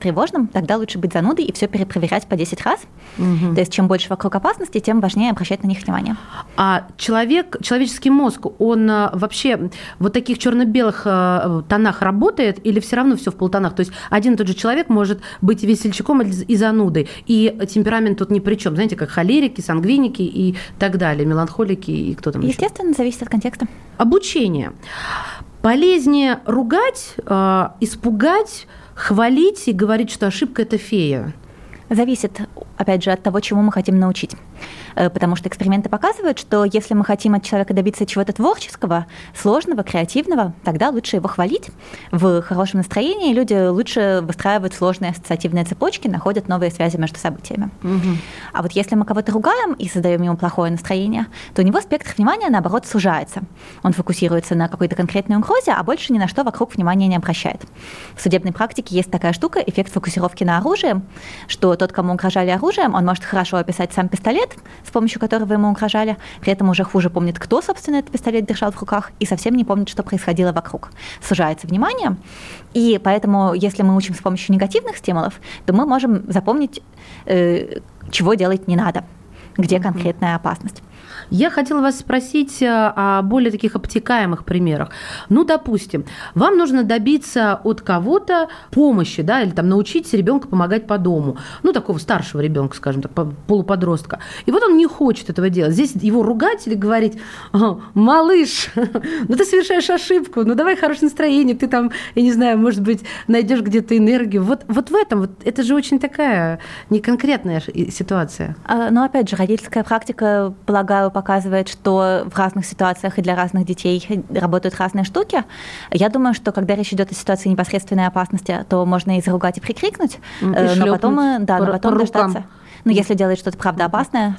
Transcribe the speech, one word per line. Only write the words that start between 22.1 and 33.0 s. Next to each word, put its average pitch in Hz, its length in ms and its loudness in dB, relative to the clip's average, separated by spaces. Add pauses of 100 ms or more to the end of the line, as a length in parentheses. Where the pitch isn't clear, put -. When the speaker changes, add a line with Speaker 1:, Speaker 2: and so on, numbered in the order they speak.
Speaker 2:
кто - 160 -4
там 139 120 -4
еще? 127 80 0
Speaker 1:
Естественно, 370 420 -2
зависит 247 300 -2
от 233 60 -10
контекста. 240 380 -2 (320)
Speaker 2:
Обучение. 233 720 2 (920)
Полезнее 277 840 4
ругать, 330 680 0 (120)
а, 190 540 2
испугать, 240 880 0 (280)
хвалить 262 720 2
и 240 40 0
говорить, 214 380 0
что - 160 -2
ошибка — 208 360 -2
это 220 160 -2
фея? 151 560 -2 (560)
Speaker 1:
Зависит, 233 500 0 (360)
опять 190 280 0